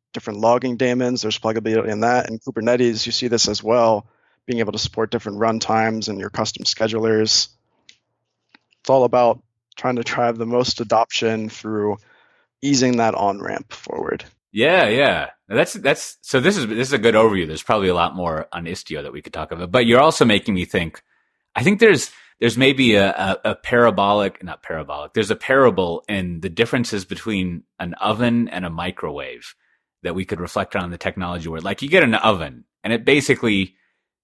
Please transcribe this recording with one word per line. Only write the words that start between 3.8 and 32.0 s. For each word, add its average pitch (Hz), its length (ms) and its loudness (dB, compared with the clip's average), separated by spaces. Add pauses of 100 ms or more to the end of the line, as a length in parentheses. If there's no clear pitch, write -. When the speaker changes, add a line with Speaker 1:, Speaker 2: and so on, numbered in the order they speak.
Speaker 1:
being 123 100 -4
able 107 140 -2
to 107 80 -6
support - 320 -4
different 107 260 -6
runtimes 110 720 0
and 98 100 -8
your 98 120 -8
custom - 340 -6
schedulers. 110 840 0 (1300)
It's - 80 -6
all 131 140 6
about 120 400 2 (320)
trying 127 220 -4
to 120 40 -4
drive 117 380 -2
the 113 80 -6
most 123 340 -2
adoption 110 640 0
through 107 500 -4 (680)
easing 127 340 2
that 113 160 2
on-ramp - 580 -4
forward. - 540 -8 (260)
Speaker 2:
Yeah, 143 360 4
yeah. 107 420 2 (180)
That's, 127 260 0
that's, - 480 -4
so - 180 0
this 185 180 2
is, 131 80 -2
this 110 220 -2
is 139 60 -6
a 135 40 2
good 110 160 4
overview. 107 320 6
There's 78 160 -8
probably 101 280 2
a 90 40 4
lot 87 220 0
more 82 360 -4
on 85 140 -10
Istio 80 380 -10
that 67 100 -12
we 76 80 -14
could - 120 -20
talk 78 180 -10
about, 85 180 -10
but 123 160 4
you're 117 160 8
also 156 240 6
making 104 300 2
me 90 100 -2
think, - 380 -4 (520)
I 113 80 -2
think 196 160 2
there's, 202 320 4 (280)
there's 117 180 0
maybe 131 360 4
a, 98 160 6
a, 95 300 -2 (120)
a 98 40 -4
parabolic, 101 880 2
not 80 180 -14
parabolic, 73 520 -10
there's 107 180 0
a 104 40 0
parable 95 720 2
in 90 340 -4
the 92 80 -6
differences 113 560 -2
between 92 580 -6 (160)
an 87 160 -8
oven 117 520 0
and 92 180 -6
a 85 40 -4
microwave 76 840 -10 (480)
that 85 100 -4
we 92 120 -4
could 82 140 -8
reflect 90 360 -6
on 92 100 -4
in 87 60 -8
the 85 60 -12
technology 87 520 -6
world. 80 140 -8
Like, 98 180 -6
you 143 80 -8
get 175 140 4